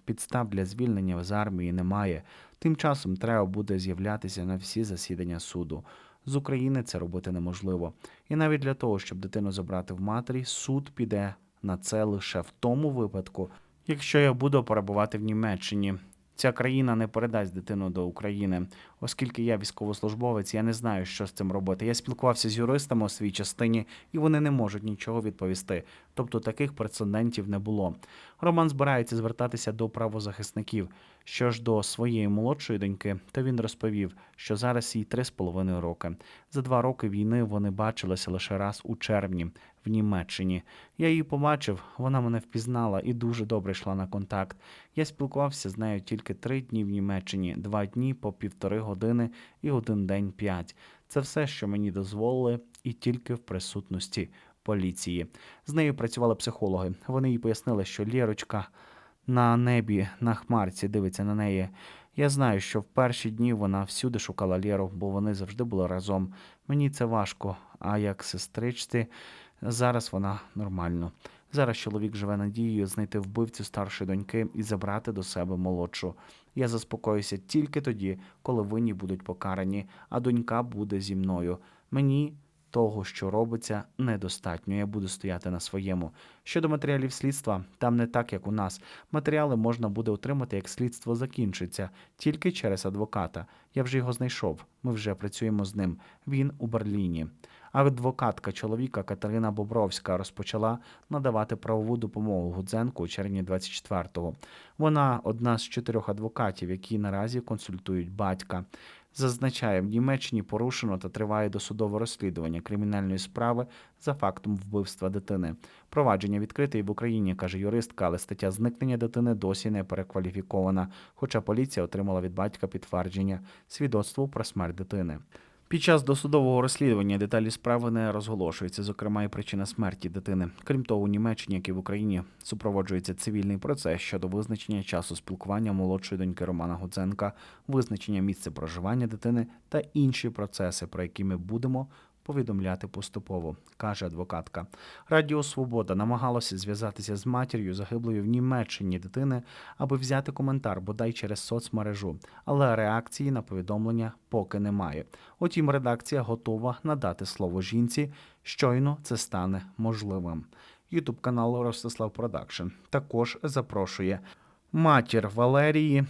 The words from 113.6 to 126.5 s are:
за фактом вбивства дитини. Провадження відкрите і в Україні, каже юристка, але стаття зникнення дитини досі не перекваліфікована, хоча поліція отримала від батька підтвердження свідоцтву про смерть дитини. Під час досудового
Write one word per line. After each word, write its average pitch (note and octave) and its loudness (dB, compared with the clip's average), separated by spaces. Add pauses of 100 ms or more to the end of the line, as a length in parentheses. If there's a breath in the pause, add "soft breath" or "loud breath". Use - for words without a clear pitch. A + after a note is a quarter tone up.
за C#3+ 0
фактом G#2 0
вбивства G2 -2
дитини. F#2+ -2 (340 loud breath)
Провадження G2+ 4
відкрите C#3 0
і G#2+ 2
в G2 -2
Україні, G#2 0
каже F#2 -2
юристка, G#2 0
але F2 0
стаття F#2+ -2
зникнення A#2+ 0
дитини A#2 2
досі G2 0
не G2 0
перекваліфікована, F#2+ 0 (260 loud breath)
хоча - -2
поліція G#2+ 0
отримала F#2+ 0
від F2+ -4
батька F#2+ -2
підтвердження F#2 -2 (280 loud breath)
свідоцтву C3+ 0
про - -4
смерть F2 -2
дитини. F#2 -4 (500 loud breath)
Під E3+ 0
час D#3+ 8
досудового C3+ 4